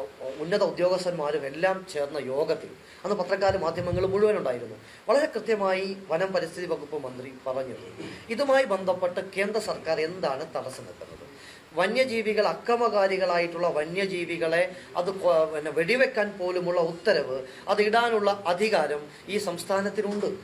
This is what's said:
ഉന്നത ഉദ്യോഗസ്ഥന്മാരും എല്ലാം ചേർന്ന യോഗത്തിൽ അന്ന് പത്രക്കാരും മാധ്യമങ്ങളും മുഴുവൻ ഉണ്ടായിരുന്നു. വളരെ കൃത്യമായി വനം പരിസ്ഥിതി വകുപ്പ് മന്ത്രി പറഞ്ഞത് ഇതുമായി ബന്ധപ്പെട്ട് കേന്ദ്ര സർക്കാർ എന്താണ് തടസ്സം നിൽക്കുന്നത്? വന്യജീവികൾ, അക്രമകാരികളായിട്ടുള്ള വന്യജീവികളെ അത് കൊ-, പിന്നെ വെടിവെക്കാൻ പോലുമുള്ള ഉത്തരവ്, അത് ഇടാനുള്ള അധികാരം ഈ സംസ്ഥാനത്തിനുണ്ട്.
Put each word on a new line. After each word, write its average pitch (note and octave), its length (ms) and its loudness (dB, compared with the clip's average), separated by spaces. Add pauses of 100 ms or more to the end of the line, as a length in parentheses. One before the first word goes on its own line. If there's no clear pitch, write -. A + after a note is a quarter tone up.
(400)
ഉന്നത F#3 240 0
ഉദ്യോഗസ്ഥന്മാരും E3+ 800 0
എല്ലാം F3+ 480 0
ചേർന്ന D3 240 -2
യോഗത്തിൽ C#3 520 -2 (340)
അന്ന് G3+ 120 0
പത്രക്കാരും F#3+ 460 2
മാധ്യമങ്ങളും F3 500 0
മുഴുവൻ G#3 260 4
ഉണ്ടായിരുന്നു. B2 380 -4 (340)
വളരെ C#4+ 160 6
കൃത്യമായി G3 720 0 (100)
വനം F#3 260 0
പരിസ്ഥിതി F3 320 -2
വകുപ്പ് D#3 400 -6
മന്ത്രി B2 260 -10 (160)
പറഞ്ഞത് C3 400 -6 (420)
ഇതുമായി C4+ 340 4
ബന്ധപ്പെട്ട് F#3 560 0 (180)
കേന്ദ്ര G#3+ 220 0
സർക്കാർ D#3 400 -2
എന്താണ് D#3+ 460 -2 (100)
തടസ്സം B2+ 280 -6
നിൽക്കുന്നത്? E2 320 -16 (600)
വന്യജീവികൾ, G#3+ 720 2
അക്രമകാരികളായിട്ടുള്ള F#3+ 1200 2
വന്യജീവികളെ E3+ 1080 0 (220)
അത് F3 120 0
കൊ-, F3 360 4 (100)
പിന്നെ D3+ 160 -4
വെടിവെക്കാൻ G#3 680 2
പോലുമുള്ള F3+ 440 0
ഉത്തരവ്, D3+ 600 0 (260)
അത് G3+ 140 2
ഇടാനുള്ള G#3+ 680 2
അധികാരം F3 540 2 (260)
ഈ G3 100 -2
സംസ്ഥാനത്തിനുണ്ട്. G3 880 -2 (180)